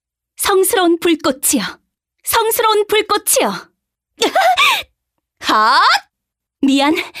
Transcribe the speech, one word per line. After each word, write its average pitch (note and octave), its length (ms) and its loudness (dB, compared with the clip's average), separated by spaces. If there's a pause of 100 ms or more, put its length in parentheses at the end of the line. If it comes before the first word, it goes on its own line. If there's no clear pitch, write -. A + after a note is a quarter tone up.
(380)
성스러운 F#4+ 640 0
불꽃이여. D4+ 800 -2 (440)
성스러운 A4 640 0
불꽃이여. G#4 840 -2 (500)
<laughs> E4 120 0 (1080)
핫! A#3 420 2 (800)
미안. C#4 340 2 (240)